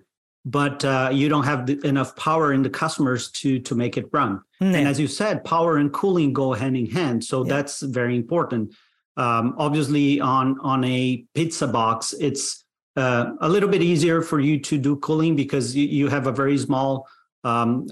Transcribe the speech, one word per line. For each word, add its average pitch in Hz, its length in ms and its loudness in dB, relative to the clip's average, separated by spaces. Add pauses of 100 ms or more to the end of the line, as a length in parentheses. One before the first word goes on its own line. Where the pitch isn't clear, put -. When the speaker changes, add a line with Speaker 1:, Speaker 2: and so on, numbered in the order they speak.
(460)
Speaker 1:
but, 139 400 -2
uh, 131 260 0
you 139 180 2
don't 147 160 2
have 135 220 -2
the, 143 200 -2
enough 139 280 0
power 156 380 0
in 135 80 2
the 131 80 0
customers 135 640 -2
to, 131 280 0
to 123 160 -8
make 120 220 -2
it 104 140 -4
run. 120 300 0 (200)
Speaker 2:
Mm, 190 120 2
Speaker 1:
And 160 100 2
Speaker 2:
yeah. 143 60 2
Speaker 1:
as 139 100 0
you 147 80 0
said, 202 380 -4
power 165 320 2
and 147 140 2
cooling 170 420 2
go 131 200 0
hand 127 240 -2
in 120 100 -2
hand. 127 360 -2
So 131 200 -2
Speaker 2:
Yeah. 127 100 0
Speaker 1:
that's 143 280 -4
very 123 340 -2
important. 120 580 -2 (440)
Um, 120 400 0
obviously, 143 600 2
on, 135 420 2
on 131 220 0
a 127 400 0 (120)
pizza 160 320 -2
box, 113 520 0
it's, - 440 -4 (320)
uh, 123 440 0
a 156 100 0
little 196 200 2
bit 180 140 2
easier 165 380 4
for 160 180 0
you 143 220 2
to 151 180 -2
do 143 160 2
cooling 156 400 0
because 139 400 -2
you, 143 120 2
you 143 200 2
have 135 180 -2
a 131 60 2
very 139 260 2
small, 131 500 -2 (360)
um, 120 480 0